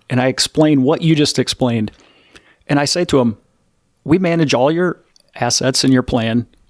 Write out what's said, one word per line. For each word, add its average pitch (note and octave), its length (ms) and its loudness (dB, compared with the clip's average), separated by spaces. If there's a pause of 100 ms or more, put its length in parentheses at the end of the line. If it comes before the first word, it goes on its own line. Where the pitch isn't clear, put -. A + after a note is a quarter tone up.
and B2 120 0
I B2+ 60 2
explain D3 560 0
what D3 180 0
you D#3+ 140 2
just C#3+ 240 0
explained, A#2 520 -2 (760)
and D3 120 0
I C#3+ 60 0
say F3 200 -2
to C#3+ 140 2
'em, A#2 180 0 (640)
"We D#3 160 2
manage E3 340 0
all C3 180 2
your E3+ 320 -4 (320)
assets B2+ 480 -2
in C3+ 80 2
your B2+ 120 2
plan, A2+ 420 -2 (240)